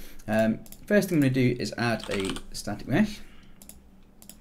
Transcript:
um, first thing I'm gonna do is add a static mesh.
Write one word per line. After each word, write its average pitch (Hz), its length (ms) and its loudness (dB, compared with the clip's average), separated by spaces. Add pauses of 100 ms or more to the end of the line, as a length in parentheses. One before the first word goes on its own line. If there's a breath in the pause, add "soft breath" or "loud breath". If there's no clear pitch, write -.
(280 loud breath)
um, 110 320 2 (260)
first 202 220 4
thing 170 100 2
I'm 147 40 6
gonna 131 100 4
do 127 260 4
is 107 180 -6
add 113 320 -2
a 98 280 -2 (180)
static - 320 -8
mesh. 196 320 2 (1200 loud breath)